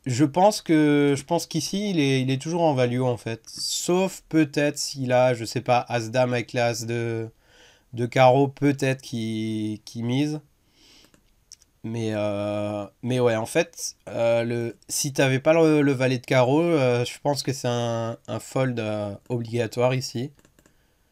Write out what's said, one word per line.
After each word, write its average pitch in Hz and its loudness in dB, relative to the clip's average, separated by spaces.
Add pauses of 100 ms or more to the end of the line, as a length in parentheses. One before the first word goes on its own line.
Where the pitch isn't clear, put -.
Je 127 2
pense 180 2
que, 147 4
je 139 -8
pense 170 -2
qu'ici, 196 -4
il 175 0
est, 135 2
il 131 -2
est 135 -2
toujours 170 -4
en 156 2
value, 127 0
en 123 0
fait. 113 -10
Sauf - -2
peut-être 147 0
s'il 127 -4
a, 127 6
je 113 -8
sais 113 -6
pas, 123 2
as-dame 120 0
avec 120 -4
l'as 120 -2
de, 117 -4 (640)
de 120 -2
carreau, 131 6
peut-être 139 0
qu'il, 110 -4
qu'il 117 -10
mise. 143 -2 (1400)
Mais, 113 -4
euh, 104 -4 (180)
mais 127 -2
ouais, 117 4
en 110 -4
fait, - -4 (120)
euh, 117 0
le, 117 -4 (120)
si - -4
t'avais 135 2
pas 156 2
le, 156 6
le 139 4
valet 131 0
de - -12
carreau, 131 4
euh, 127 2
je - -10
pense 143 -2
que 139 -2
c'est 127 -4
un, 117 -2 (100)
un 113 -6
fold, 127 -4
euh, 107 -4 (140)
obligatoire 120 -2
ici. 139 -6 (800)